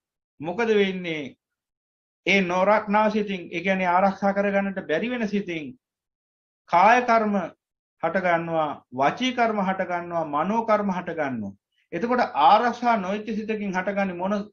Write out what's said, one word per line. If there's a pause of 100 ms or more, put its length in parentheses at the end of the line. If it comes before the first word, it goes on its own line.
(400)
මොකද
වෙන්නේ? (920)
ඒ
නොරක්නා
සිතින්,
ඒ
කියන්නේ
ආරක්ෂා
කරගන්නට
බැරි
වෙන
සිතින් (960)
කාය
කර්ම (680)
හට
ගන්නවා,
වචී
කර්ම
හට
ගන්නවා,
මනෝ
කර්ම
හට
ගන්නවා. (400)
එතකොට (200)
ආරක්ෂා
නොවෙච්ච
සිතකින්
හටගන්නේ
මොන (120)